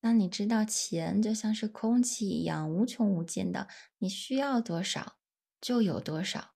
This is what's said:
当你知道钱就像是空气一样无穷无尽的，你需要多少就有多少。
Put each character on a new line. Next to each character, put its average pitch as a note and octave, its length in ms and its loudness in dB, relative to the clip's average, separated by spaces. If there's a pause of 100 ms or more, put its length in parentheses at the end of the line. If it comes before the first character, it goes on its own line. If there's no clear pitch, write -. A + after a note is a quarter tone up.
当 A#3 180 4
你 G3 80 6
知 G3+ 200 -2
道 A3 180 4
钱 F3 560 0
就 A3 140 2
像 G#3+ 200 0
是 G#3+ 140 -4
空 A#3 340 2
气 A#3 240 0
一 E3 180 0
样 D#3 260 -2
无 F#3+ 160 2
穷 A#3 240 2
无 E3+ 120 2
尽 F3+ 300 -4
的， F#3+ 160 -4 (300)
你 F#3 100 -2
需 G3 280 -4
要 C4+ 220 0
多 F3 240 -2
少 - 360 -6 (420)
就 A#3+ 220 2
有 F3+ 180 2
多 D#3 240 -4
少。 - 320 -8